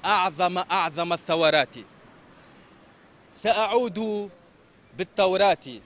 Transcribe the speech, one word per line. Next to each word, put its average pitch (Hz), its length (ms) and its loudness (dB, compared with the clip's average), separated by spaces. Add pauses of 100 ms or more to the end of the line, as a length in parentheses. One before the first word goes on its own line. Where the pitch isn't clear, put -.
أعظم 180 520 0
أعظم 170 560 -2
الثورات، 156 600 2 (1600)
سأعود 214 960 -2 (680)
بالتوراة 185 880 0